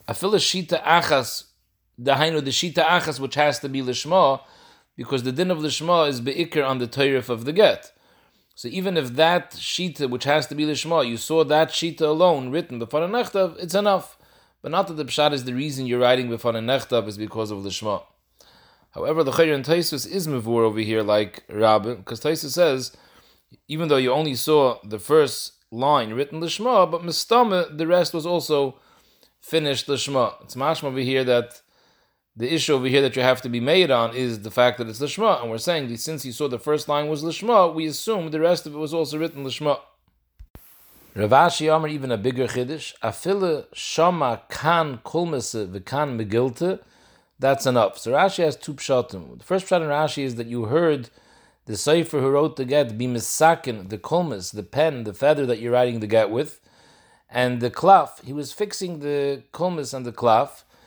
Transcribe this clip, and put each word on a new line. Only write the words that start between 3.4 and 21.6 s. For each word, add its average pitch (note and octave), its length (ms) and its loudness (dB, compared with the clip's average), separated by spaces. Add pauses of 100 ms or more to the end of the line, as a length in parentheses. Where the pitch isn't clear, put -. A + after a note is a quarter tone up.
to C#3 100 -8
be C3+ 100 -4
Lishma, C3+ 640 2 (540)
because B2+ 260 -4
the B2+ 100 -4
din F3+ 180 -2
of E3+ 80 -2
Lishma D3+ 520 0
is B2+ 100 -4
Be'ikr D3 420 -2
on C3+ 140 0
the A#2+ 120 -4
Teirif C3+ 420 0
of A2+ 160 -6
the D3 60 -4
get. E3+ 380 2 (640)
So - 140 -14
even F#3 300 -4
if B2+ 160 -2
that E3 380 2
Shita, D3 580 -4
which A#2+ 140 -4
has D3 240 2
to C#3+ 60 -12
be D3+ 120 -2
Lishma, D3+ 420 0
you A#2 80 -4
saw D#3+ 280 2
that D3+ 260 4
Shita E3 320 -4
alone D#3 480 2
written C3+ 280 -6
B'fanei D3 300 -2
Nechtav, G3 500 -2
it's F3 160 -6
enough. G3+ 440 0 (420)
But C3+ 120 -8
not F3+ 160 0
that E3+ 60 -12
the D3+ 120 -6
Pshat D3 260 2
is C3 120 -4
the B2+ 100 -6
reason C3+ 320 -4
you're A#2+ 140 0
writing B2 280 4
B'fanei A2+ 340 -2
Nechtav A#2+ 460 0
is G2+ 80 -10
because A2 340 -6
of G2+ 100 -8
Lishma. G2 420 -6 (920)
However, D#3 300 -2
the C3+ 80 -2
Chayr D#3 240 4
and C3+ 100 -4
Taisus D3+ 400 0
is F#3 220 -6
Mavur A#2 380 0
over A2 160 0
here, A2 240 0
like G#2 440 0
Rabbah, G#2+ 540 2